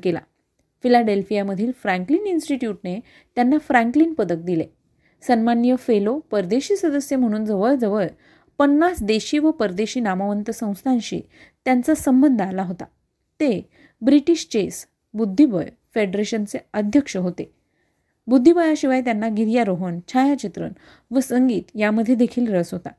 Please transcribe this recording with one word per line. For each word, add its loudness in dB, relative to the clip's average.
केला. 0
फिलाडेल्फियामधील 0
फ्रँकलिन -2
इन्स्टिट्यूटने -4
त्यांना 2
फ्रँकलिन 0
पदक -2
दिले. -4
सन्माननीय 2
फेलो, 0
परदेशी -2
सदस्य -2
म्हणून 0
जवळजवळ 0
पन्नास 2
देशी 0
व 2
परदेशी -4
नामवंत -2
संस्थांशी -4
त्यांचा 2
संबंध 4
आला -4
होता. -8
ते 0
ब्रिटिश 2
चेस -4
बुद्धिबळ 2
फेडरेशनचे -2
अध्यक्ष 0
होते. -6
बुद्धिबळाशिवाय 4
त्यांना -2
गिर्यारोहण, 0
छायाचित्रण 0
व 2
संगीत 0
यामध्ये 2
देखील 0
रस 0
होता. -10